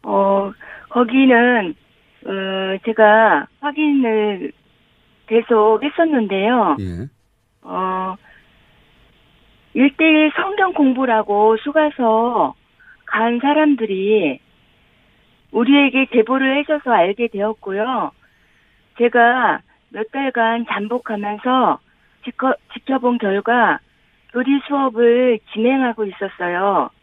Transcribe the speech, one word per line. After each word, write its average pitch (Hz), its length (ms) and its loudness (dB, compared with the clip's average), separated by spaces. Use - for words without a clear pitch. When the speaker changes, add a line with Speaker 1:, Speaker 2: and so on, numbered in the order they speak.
Speaker 1:
어, 196 480 0
거기는, 240 840 2
어, 190 600 -6
제가 214 600 4
확인을 247 960 -2
계속 220 560 2
했었는데요. 226 960 0
Speaker 2:
예. 95 300 -8
Speaker 1:
어, 185 520 -6
일대일 302 640 2
성경 381 360 -2
공부라고 226 920 2
속아서 240 920 0
간 233 360 -2
사람들이 220 1000 0
우리에게 262 640 2
제보를 262 460 0
해줘서 294 320 -2
알게 208 400 0
되었고요. 208 800 -6
제가 233 640 2
몇 220 220 -10
달간 240 560 -2
잠복하면서 214 1120 -2
지켜-, 262 280 -4
지켜본 247 440 -4
결과 202 640 -2
교리 262 340 -2
수업을 240 720 0
진행하고 233 520 -2
있었어요. 180 840 -4